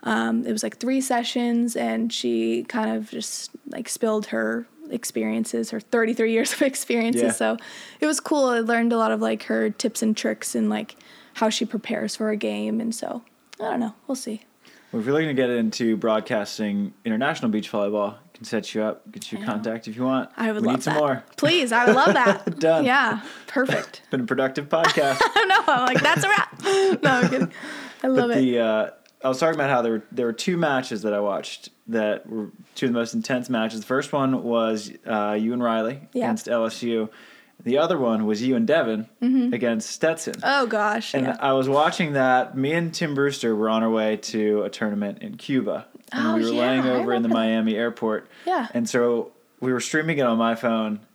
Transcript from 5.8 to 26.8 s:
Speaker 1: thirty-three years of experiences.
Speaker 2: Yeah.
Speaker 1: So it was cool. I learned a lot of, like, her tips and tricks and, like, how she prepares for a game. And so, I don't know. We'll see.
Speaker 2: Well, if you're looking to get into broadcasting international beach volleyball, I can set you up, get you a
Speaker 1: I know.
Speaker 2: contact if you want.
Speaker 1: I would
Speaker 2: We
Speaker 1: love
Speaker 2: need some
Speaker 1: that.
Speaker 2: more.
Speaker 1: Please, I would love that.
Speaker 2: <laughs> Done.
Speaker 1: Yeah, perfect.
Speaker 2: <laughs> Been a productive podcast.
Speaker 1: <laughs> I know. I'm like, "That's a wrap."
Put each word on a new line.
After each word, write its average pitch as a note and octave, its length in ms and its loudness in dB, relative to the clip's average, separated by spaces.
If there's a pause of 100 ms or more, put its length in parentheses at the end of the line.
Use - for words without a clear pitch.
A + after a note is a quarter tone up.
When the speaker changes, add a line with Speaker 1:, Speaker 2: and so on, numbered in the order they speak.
Speaker 1:
thirty-three A3+ 520 0
years A3+ 200 0
of - 100 -4
experiences. A#3 600 0
Speaker 2:
Yeah. A#3 80 2
Speaker 1:
So A3+ 260 0 (440)
it D4+ 60 0
was D4+ 140 0
cool. C#4+ 260 2
I A#3+ 120 2
learned A#3 340 2
a A#3 60 2
lot A3 140 2
of, G#3+ 80 -2
like, A3 240 -2
her A3 260 0
tips - 320 -4
and G#3+ 140 2
tricks - 400 -4
and, A3 120 0
like, G#3+ 280 -4 (380)
how A3 140 0
she A3+ 160 -2
prepares A3 520 -4
for G#3+ 140 -2
a G#3+ 60 -2
game. G#3+ 440 -2
And A3+ 140 -4
so, - 280 -8 (380)
I A3 100 -4
don't B3 100 -2
know. A3 140 -4 (140)
We'll C4+ 80 -2
see. A3 260 -10 (480)
Speaker 2:
Well, A#2 100 -2
if G#2+ 60 -2
you're C#3 80 2
looking D#3 140 2
to C#3+ 60 -2
get B2+ 140 2
into A2+ 480 2
broadcasting G#2 960 -2 (140)
international A#2+ 440 0
beach G#2 220 -2
volleyball, G#2 420 0
I G#2 40 -20 (160)
can - 100 -20
set G#2+ 300 -6
you A2 80 0
up, - 280 -4
get - 220 -12
you G#2+ 60 -8
a - 20 -8
Speaker 1:
I G#2 60 -10
know. A#2+ 60 -4
Speaker 2:
contact A2+ 360 -6
if A2 80 -12
you B2 80 -4
want. C3 320 0
Speaker 1:
I A3+ 160 -2
would G#3 80 -2
Speaker 2:
We A2+ 60 0
Speaker 1:
love B2+ 100 2
Speaker 2:
need C3 60 -2
some D3+ 120 0
Speaker 1:
that. D3+ 60 2
Speaker 2:
more. C#3 240 0 (140)
Speaker 1:
Please, B3 340 2
I A#3+ 140 6
would A3+ 100 8
love D4 160 6
that. G3+ 460 2
Speaker 2:
<laughs> - 20 -6
Done. D#4+ 240 4
Speaker 1:
Yeah, B3 360 2 (260)
perfect. - 600 -2
Speaker 2:
<laughs> - 40 -12
Been C3 100 0
a A#2+ 60 -2
productive C3+ 420 -2
podcast. D#3 500 2
Speaker 1:
<laughs> - 40 4
I G#4 240 4
know. F#4+ 260 4
I'm B3+ 140 2
like, B3+ 160 2
"That's D#4 220 2
a F#4+ 40 2
wrap." - 340 0 (400)